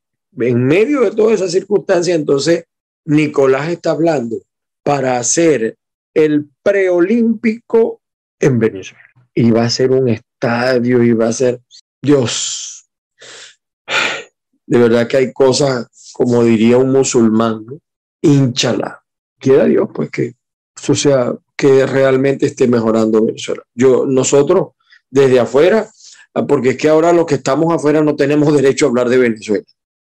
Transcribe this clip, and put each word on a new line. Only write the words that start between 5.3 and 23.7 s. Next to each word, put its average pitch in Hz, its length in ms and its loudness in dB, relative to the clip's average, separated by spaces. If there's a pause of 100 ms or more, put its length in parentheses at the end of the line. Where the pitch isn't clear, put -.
el 151 360 0 (120)
preolímpico 220 1400 0 (360)
en 127 220 0
Venezuela. 98 440 -4 (300)
Y 117 180 2
va 117 120 2
a 117 60 -2
ser 127 220 -2
un 131 180 0
estadio, 120 920 -2
y 120 120 4
va 113 160 0
a - 20 -2
ser, 123 300 -2 (400)
Dios, - 880 -4 (1800)
de 120 120 0
verdad 117 300 2
que 127 80 -4
hay 131 160 0
cosas, 131 560 0 (240)
como 120 320 0
diría 117 340 2
un 131 140 2
musulmán, 113 760 0
¿no? 131 140 -18 (440)
Inshallah. 135 800 -2 (380)
Quiera 135 240 2
Dios, 202 300 0
pues, - 180 -8
que 123 220 -8 (420)
eso - 180 -4
sea, 135 400 0 (220)
que 135 300 2
realmente 135 640 0
esté 127 200 -2
mejorando 110 560 0
Venezuela. - 400 -6 (100)